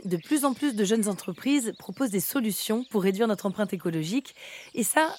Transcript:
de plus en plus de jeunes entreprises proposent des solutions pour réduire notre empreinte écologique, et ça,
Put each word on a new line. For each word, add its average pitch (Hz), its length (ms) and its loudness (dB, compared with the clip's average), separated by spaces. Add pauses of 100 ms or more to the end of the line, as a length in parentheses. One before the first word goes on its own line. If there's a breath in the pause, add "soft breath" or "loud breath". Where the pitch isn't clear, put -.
de 175 120 -2
plus 285 280 2
en 269 80 4
plus 277 220 0
de 208 100 2
jeunes 208 220 2
entreprises 220 680 -2
proposent 240 320 -4
des 190 100 0
solutions 220 720 0
pour 202 140 0
réduire 196 240 4
notre 208 180 0
empreinte 202 280 -2
écologique, 170 640 -2 (380 loud breath)
et 240 100 0
ça, 311 360 2